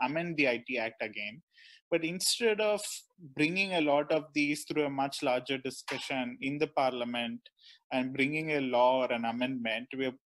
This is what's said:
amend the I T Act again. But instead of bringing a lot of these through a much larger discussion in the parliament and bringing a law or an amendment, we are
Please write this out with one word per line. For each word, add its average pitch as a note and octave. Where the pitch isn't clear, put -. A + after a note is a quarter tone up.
amend D#3+
the C#3+
I A#2+
T B2+
Act A2+
again. G#2+
But E3
instead G#3
of G#3
bringing F3+
a F3
lot D3
of D3+
these D3
through D3+
a C#3+
much C#3
larger B2+
discussion C3
in C#3
the D3+
parliament A#2+
and C3
bringing D3+
a C#3+
law B2+
or B2
an A#2
amendment, A#2+
we C3
are C3